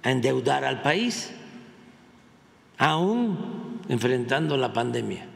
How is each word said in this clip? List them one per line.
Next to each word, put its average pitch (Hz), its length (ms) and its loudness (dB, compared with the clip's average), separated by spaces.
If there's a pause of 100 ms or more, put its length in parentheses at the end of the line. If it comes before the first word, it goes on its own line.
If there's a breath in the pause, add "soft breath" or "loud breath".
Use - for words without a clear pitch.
a 120 80 0
endeudar 131 560 2
al 131 160 -2
país, 202 500 0 (1500)
aún 180 1080 0
enfrentando 127 720 2
la 123 160 0
pandemia. 117 640 -2